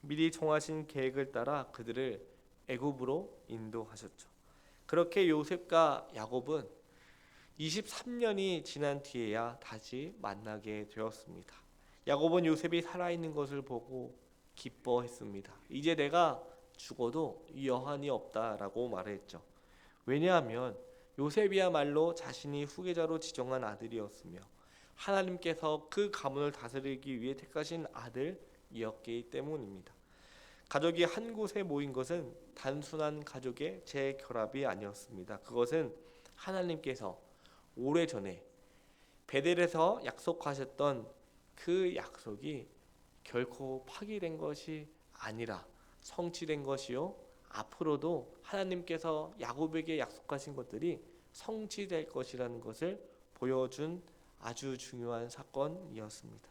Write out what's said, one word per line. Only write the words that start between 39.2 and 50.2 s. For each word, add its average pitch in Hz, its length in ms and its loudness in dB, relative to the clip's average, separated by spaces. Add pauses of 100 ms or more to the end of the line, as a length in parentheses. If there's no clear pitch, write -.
베델에서 170 800 4
약속하셨던 139 1000 0 (480)
그 180 400 2
약속이 123 720 -8 (560)
결코 131 640 -4
파기된 196 520 -6
것이 151 500 -6 (240)
아니라 110 540 -6 (340)
성취된 165 600 -4
것이요, 135 520 -2 (360)
앞으로도 151 920 -2
하나님께서 170 1000 -2
야곱에게 156 580 0
약속하신 139 580 -4